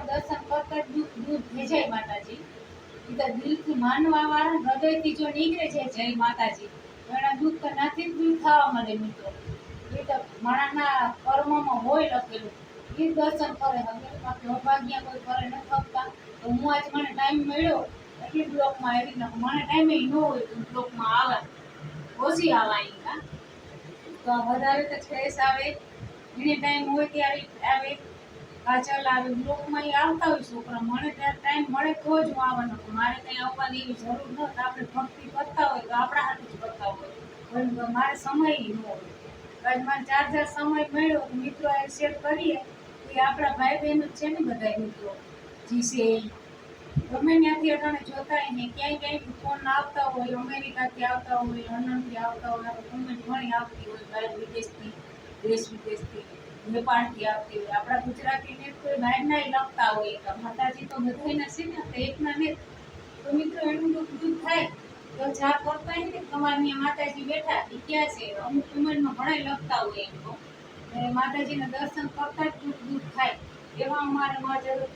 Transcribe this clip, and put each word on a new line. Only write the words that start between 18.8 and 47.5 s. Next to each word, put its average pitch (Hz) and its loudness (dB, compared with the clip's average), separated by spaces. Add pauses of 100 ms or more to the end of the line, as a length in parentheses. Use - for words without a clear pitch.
આવી, 247 2
નકર - -4
મને 262 0
ટાઈમ 160 6
ય - 6
ન 262 2
હોય 247 4
તો - -6
બ્લોગમાં 233 0
આવે, 254 2 (720)
ઓછી 320 4
આવે - 4
ઈ - -12
કાં. - -8 (1040)
તો 240 2
વધારે 277 4
તો 285 -2
શ્રેષ 285 -4
આવે, 269 4 (720)
એને 294 2
ટાઈમ 285 0
હોય 294 4
ત્યારે 285 -2
આવે, 269 2 (720)
કાજલ 262 2
આવે, 254 4
બ્લોગમાં 285 -2
ઈ 294 -2
આવતા 320 6
હોય 294 4
છોકરા. 240 -8
મને 254 0
ત્યારે 277 0
ટાઈમ 285 2
મળે 302 2
તો 311 4
જ 311 0
હું 262 2
આવવાનો. 240 0 (100)
મારે 226 0
કંઈ 254 -8
આવવાની 262 -2
એવી 254 -6
જરૂર 240 -6
ન 254 -6
હોય. 277 -2
આપણે 254 -4 (120)
ભક્તિ 247 -6
કરતા 294 0
હોય 262 2
તો 233 -6
આપણા 254 4
હાથે 262 0
જ - -14
કરતા - -8
હોય. - -4 (440)
પણ 240 0
મારે 269 4
સમય 302 4
ય 240 0
ન 214 -4
હોય. - -6
આજ 254 4
મારે 269 0
ચાર 285 4
ચાર 302 4
સમય 302 2
મળ્યો 302 4
તો 254 -6
મિત્રો 285 -2
આ 277 2
શેર 294 0
કરીએ. 330 0 (520)
એ 262 0
આપણા 277 4
ભાઈ 269 2
બહેનો 294 2
જ - -10
છે 302 -4
ને 320 -2
બધાય 220 0
મિત્રો, 208 -6 (540)
જી 240 4
છે 247 2
ઈ. 226 4 (800)
ગમે 302 6
ત્યાંથી 320 6